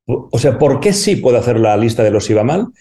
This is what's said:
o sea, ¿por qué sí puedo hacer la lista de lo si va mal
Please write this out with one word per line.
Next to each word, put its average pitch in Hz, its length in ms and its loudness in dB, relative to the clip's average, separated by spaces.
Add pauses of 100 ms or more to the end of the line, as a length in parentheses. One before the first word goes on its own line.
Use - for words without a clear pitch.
o - 300 -6
sea, 120 200 0
¿por 135 240 2
qué 208 100 2
sí 196 260 -2
puedo 117 200 2
hacer 113 220 -2
la 107 180 2
lista 117 260 0
de 107 80 2
lo 107 80 2
si 107 140 -4
va 107 100 2
mal 165 240 -2 (140)